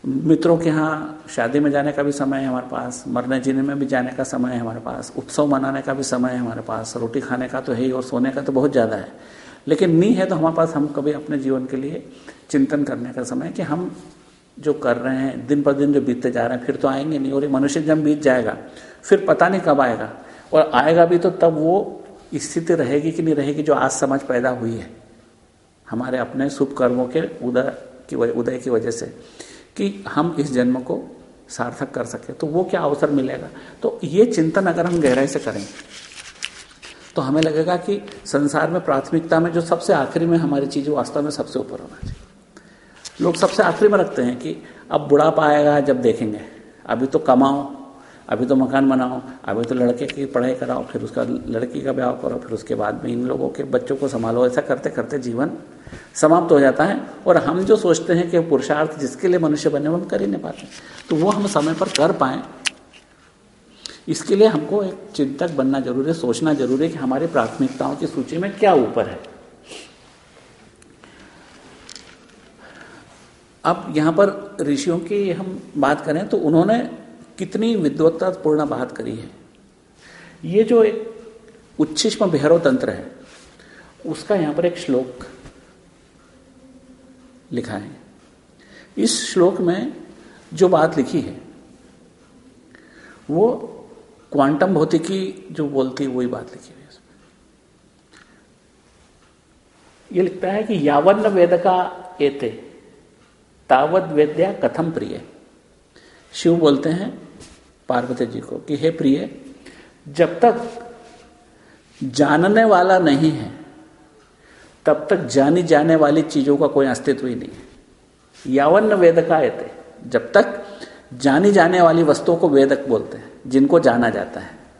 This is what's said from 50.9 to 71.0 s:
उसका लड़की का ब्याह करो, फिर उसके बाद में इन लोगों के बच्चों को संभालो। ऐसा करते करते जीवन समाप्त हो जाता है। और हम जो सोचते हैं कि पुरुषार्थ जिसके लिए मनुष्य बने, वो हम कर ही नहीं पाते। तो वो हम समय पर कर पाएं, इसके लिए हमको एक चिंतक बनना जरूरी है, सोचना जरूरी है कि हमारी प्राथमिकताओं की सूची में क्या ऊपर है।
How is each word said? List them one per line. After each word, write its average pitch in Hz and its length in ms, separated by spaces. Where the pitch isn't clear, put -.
उसका 117 200
लड़की 120 600
का 135 100
ब्याह 127 200
करो, 123 240
फिर - 160
उसके 110 220
बाद 107 300
में 120 80
इन 123 140
लोगों 135 220
के 139 160
बच्चों 135 320
को 139 120
संभालो। 113 380
ऐसा 123 140
करते 139 300
करते 135 280
जीवन 120 320
समाप्त 165 380
हो 147 80
जाता 135 240
है। 214 160
और 175 100
हम 156 260
जो 208 140
सोचते 175 360
हैं 170 180
कि 175 80
पुरुषार्थ 156 600
जिसके 143 300
लिए 175 100
मनुष्य 151 320
बने, 147 180
वो 170 80
हम - 80
कर - 160
ही 196 60
नहीं - 160
पाते। - 200
तो 165 60
वो 175 140
हम 202 160
समय 156 280
पर - 140
कर 160 240
पाएं, 135 300
इसके 196 280
लिए 214 120
हमको 202 340
एक 185 160
चिंतक 147 360
बनना 135 300
जरूरी 127 280
है, 165 60
सोचना 156 400
जरूरी 135 300
है 165 40
कि 160 100
हमारी 135 280
प्राथमिकताओं 135 720
की 160 100
सूची 143 320
में 196 200
क्या 196 160
ऊपर 110 340
है। 87 120